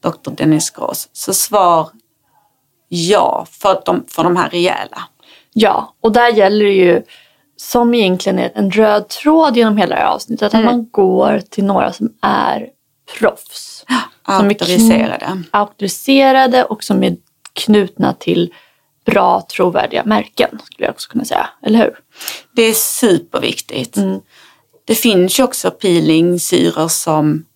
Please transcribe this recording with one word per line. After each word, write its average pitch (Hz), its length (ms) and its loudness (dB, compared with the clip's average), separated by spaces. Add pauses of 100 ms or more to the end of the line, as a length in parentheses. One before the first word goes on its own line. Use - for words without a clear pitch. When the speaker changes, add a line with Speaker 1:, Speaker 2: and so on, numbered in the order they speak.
Speaker 1:
doktor - 300 -8
Dennis 156 380 0
Gross. - 420 -10
Så - 220 -8
svar 175 560 2 (960)
ja, 175 640 0
för - 220 -2
att 277 120 -2
de, 185 240 -2
för 165 160 -4
de 175 120 0
här 180 140 -2
rejäla. - 520 -4 (500)
Speaker 2:
Ja, - 480 0
och 226 120 0
där 240 160 4
gäller 208 360 2
det 202 80 2
ju, 185 300 4 (540)
som 240 380 0
egentligen 190 440 0
är 185 160 -4
en 202 160 -2
röd 208 380 2
tråd 311 480 2
genom 220 200 4
hela 196 200 0
det - 60 -2
här - 60 0
avsnittet, - 380 -4
att 208 80 -2
Speaker 1:
Mm. 226 120 4
Speaker 2:
man 240 240 0
går 196 500 2 (100)
till 202 140 -4
några 190 280 0
som 214 200 -6 (100)
är 214 460 -2 (500)
proffs. - 720 -6
Speaker 1:
Ja, 254 100 -2 (400)
Speaker 2:
Som 196 80 4
är 202 40 2
kn- - 20 2
Speaker 1:
auktoriserade. 214 1000 0
Speaker 2:
auktoriserade 262 1120 2
och - 200 -8
som 196 200 0
är 180 120 -2 (360)
knutna - 600 0
till 175 400 -2 (540)
bra, 190 400 2 (100)
trovärdiga - 480 -2
märken, 214 600 -2
skulle - 220 -8
jag - 80 -4
också - 160 -16
kunna - 140 -6
säga. - 240 -4 (140)
Eller 220 160 2
hur? - 200 0 (580)
Speaker 1:
Det 240 60 2
är 220 120 2
superviktigt. - 1200 -2
Speaker 2:
Mm. 196 240 -2 (680)
Speaker 1:
Det 220 60 2
finns 190 460 0
ju 262 40 4
också 185 260 -4
peelingsyror 165 1160 0
som 156 560 -2 (120)